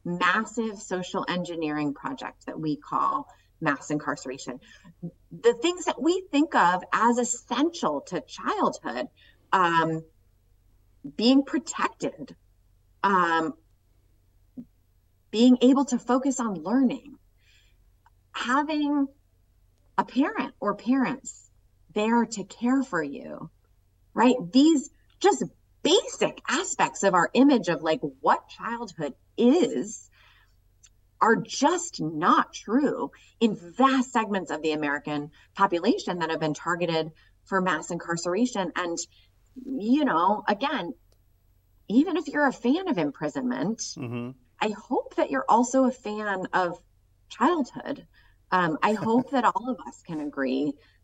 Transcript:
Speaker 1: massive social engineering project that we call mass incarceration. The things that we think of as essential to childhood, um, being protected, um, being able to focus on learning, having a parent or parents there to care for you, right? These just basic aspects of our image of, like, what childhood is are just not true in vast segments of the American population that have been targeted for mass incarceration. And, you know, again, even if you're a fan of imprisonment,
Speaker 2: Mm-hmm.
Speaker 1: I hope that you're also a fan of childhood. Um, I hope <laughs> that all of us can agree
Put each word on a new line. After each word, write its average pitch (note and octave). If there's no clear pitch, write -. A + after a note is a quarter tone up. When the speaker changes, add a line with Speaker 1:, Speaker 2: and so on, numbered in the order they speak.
Speaker 1:
massive G3
social F#3
engineering D#3+
project -
that -
we D#3
call -
mass C#3+
incarceration. C3+
The A3+
things F4
that -
we F4+
think D4
of F3+
as A3+
essential A#3+
to E3
childhood, -
um, E3
being C4
protected, -
um, E3+
being A#3+
able C4+
to B3+
focus B3+
on A3
learning, G3
having C#4+
a G3
parent C#4
or G3+
parents A3+
there A3+
to G#3
care B3+
for E3+
you, D3+
right? A#3+
These D4
just E4+
basic E4+
aspects A#3+
of G3
our F3
image A#3+
of, D#3+
like, D#3+
what A3+
childhood G3
is A#3+
are A3
just -
not E3
true G#3
in A3
vast B3+
segments G3+
of D3+
the D#3
American D3
population G3
that D#3+
have D#3+
been D#3
targeted E3
for F#3+
mass E3+
incarceration. F3+
And, E3+
you A3+
know, G3
again, G#3+
even D4+
if F4+
you're D4
a B3
fan D#4+
of C4+
imprisonment, D3
Speaker 2:
Mm-hmm. A#2+
Speaker 1:
I G#3+
hope -
that -
you're C4+
also B3
a B3
fan G#3
of F3+
childhood. C#4
Um, F#3
I G#3
hope A3+
<laughs> -
that C4
all A3
of B3+
us -
can D#3+
agree C3+